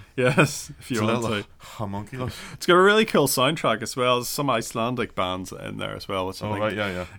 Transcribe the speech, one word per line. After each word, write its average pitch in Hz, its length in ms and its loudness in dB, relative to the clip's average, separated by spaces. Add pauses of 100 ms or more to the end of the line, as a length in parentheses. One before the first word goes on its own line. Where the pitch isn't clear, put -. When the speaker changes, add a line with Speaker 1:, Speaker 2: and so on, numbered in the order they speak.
(160)
Speaker 1:
Yes, 131 640 2
if - 100 -18
you 123 60 -2
Speaker 2:
It's 107 60 2
a - 40 2
Speaker 1:
want 117 160 0
Speaker 2:
little 113 220 -2
Speaker 1:
to. - 40 -18 (120)
Speaker 2:
homunculus. 104 760 -8 (200)
Speaker 1:
It's - 120 -8
got 175 80 6
a 180 80 8
really 214 220 6
cool 160 240 4
soundtrack 131 520 0
as 113 160 -8
well. 123 200 4
There's 123 120 -2
some 143 220 -2
Icelandic 117 640 -2
bands 92 380 -4
in 104 240 -10
there 104 180 -6
as 98 140 -12
well, 95 180 -2
which 95 160 -8
I 104 60 -6
Speaker 2:
Oh, - 60 -4
Speaker 1:
think, 104 100 -2
Speaker 2:
right, 107 120 0
yeah, 104 140 -2
yeah. 90 140 -6 (140)